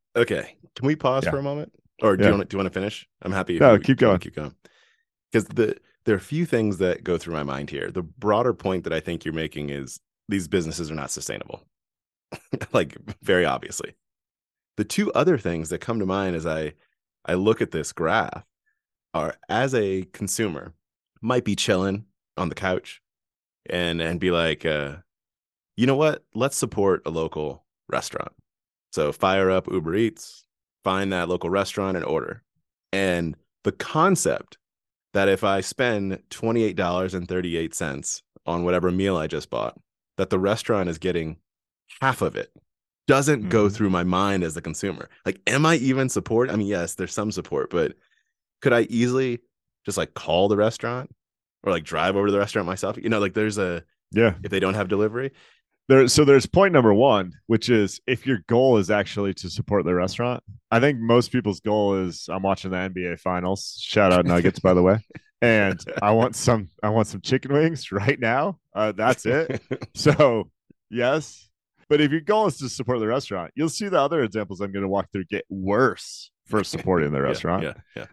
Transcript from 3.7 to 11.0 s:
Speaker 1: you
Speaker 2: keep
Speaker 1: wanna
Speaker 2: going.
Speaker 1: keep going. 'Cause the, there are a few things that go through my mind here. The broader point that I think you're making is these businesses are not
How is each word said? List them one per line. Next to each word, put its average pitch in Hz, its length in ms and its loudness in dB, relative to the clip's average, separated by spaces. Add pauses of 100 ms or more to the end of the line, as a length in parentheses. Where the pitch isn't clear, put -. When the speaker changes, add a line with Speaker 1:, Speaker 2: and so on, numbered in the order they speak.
Speaker 1:
you 98 60 6
Speaker 2:
keep 131 220 2
Speaker 1:
wanna 110 100 6
Speaker 2:
going. 90 80 4
Speaker 1:
keep - 160 -14
going. 76 200 -10 (800)
'Cause 110 120 2
the, 107 320 0 (280)
there 107 100 4
are - 20 4
a 92 40 -12
few 160 260 -4
things 107 320 0
that 90 240 0
go 87 140 0
through 85 180 -10
my 76 80 -4
mind 69 260 -6
here. 78 220 -8
The 90 100 -6
broader 104 540 0
point 92 300 -4
that 80 80 -6
I 80 60 -2
think 85 240 -8
you're 80 120 -6
making 76 340 -6
is 69 300 -12 (280)
these 98 200 -4
businesses 80 420 -4
are 80 60 -8
not 69 160 -8